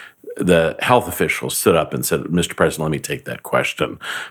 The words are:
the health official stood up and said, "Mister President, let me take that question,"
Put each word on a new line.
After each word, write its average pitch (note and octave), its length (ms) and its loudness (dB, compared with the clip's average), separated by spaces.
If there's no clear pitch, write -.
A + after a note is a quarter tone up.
the E2+ 440 4
health B2 260 4
official - 420 -2
stood - 260 4
up D2+ 200 0
and B1+ 100 -2
said, - 240 -2
"Mister E2+ 240 0
President, D#2+ 300 0
let D#2 80 0
me C#2+ 80 -2
take C#2 260 -8
that - 160 -10
question," - 560 -2